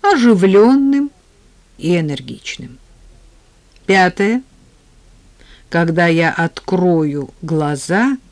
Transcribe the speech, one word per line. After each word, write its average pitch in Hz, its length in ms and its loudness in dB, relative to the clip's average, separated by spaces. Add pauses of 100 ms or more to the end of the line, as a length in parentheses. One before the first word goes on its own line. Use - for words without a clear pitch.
оживлённым 262 1080 4 (680)
и 175 200 0
энергичным. 131 800 -10 (1080)
Пятое. 196 560 0 (1300)
Когда 170 380 0
я 165 240 2
открою 165 1000 -2 (120)
глаза 165 760 -2 (160)